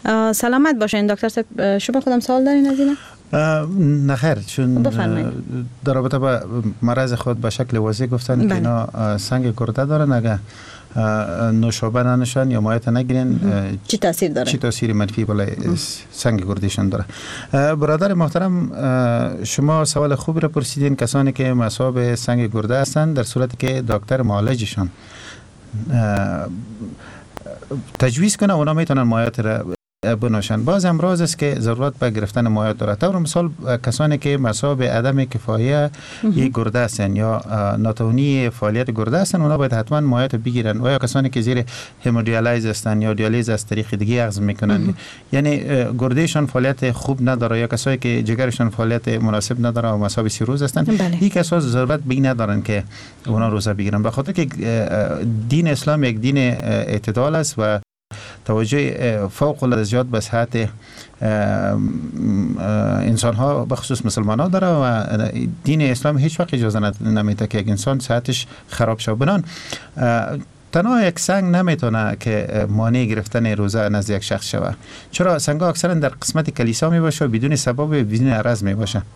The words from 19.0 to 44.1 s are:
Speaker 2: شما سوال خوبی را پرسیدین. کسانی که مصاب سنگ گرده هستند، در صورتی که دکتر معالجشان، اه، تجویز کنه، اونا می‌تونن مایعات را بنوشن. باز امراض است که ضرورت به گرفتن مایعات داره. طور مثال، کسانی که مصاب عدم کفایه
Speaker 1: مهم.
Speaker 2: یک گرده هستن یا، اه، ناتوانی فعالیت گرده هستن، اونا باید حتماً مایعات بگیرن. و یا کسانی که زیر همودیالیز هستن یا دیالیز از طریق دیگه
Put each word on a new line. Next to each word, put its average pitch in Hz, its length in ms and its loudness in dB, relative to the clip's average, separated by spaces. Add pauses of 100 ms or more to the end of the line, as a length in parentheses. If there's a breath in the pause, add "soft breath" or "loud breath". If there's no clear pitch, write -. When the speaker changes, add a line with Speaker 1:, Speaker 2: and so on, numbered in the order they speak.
Speaker 2:
شما 151 400 2
سوال 147 300 2
خوبی 160 240 -2
را 151 100 2
پرسیدین. 143 460 0
کسانی 135 360 2
که 131 220 0
مصاب 123 640 2
سنگ 120 380 0
گرده 110 260 0
هستند، 151 360 0
در 127 80 0
صورتی 127 340 -2
که 131 300 -2
دکتر 110 340 0
معالجشان، 104 680 0 (1040 loud breath)
اه، 98 540 0 (1500 loud breath)
تجویز 135 380 2
کنه، 202 160 2
اونا 151 200 2
می‌تونن 160 280 2
مایعات 117 380 2
را 110 260 0 (560)
بنوشن. 110 420 0
باز 180 220 2
امراض 175 360 2
است 160 160 0
که 143 220 0
ضرورت 117 400 0
به 127 100 2
گرفتن 110 380 0
مایعات 107 300 0
داره. 104 180 -2
طور 185 240 0
مثال، 170 300 0 (360)
کسانی 147 320 0
که 143 200 0
مصاب 127 460 0
عدم 123 400 2
کفایه 131 640 0 (340 loud breath)
Speaker 1:
مهم. 196 160 2
Speaker 2:
یک 131 140 2
گرده 113 260 0
هستن 104 360 0
یا، 110 240 0
اه، 104 380 -2
ناتوانی 117 720 2
فعالیت 113 420 -2
گرده 110 260 0
هستن، 185 240 0
اونا 151 160 2
باید 135 160 0
حتماً 117 260 0
مایعات 131 360 2
بگیرن. 113 460 0
و 127 80 2
یا 139 80 2
کسانی 131 320 0
که 127 120 -2
زیر 123 220 0 (420 loud breath)
همودیالیز 113 600 2
هستن 107 360 0
یا 107 120 0
دیالیز 110 360 0
از 107 160 -2
طریق 107 300 -4
دیگه 113 280 0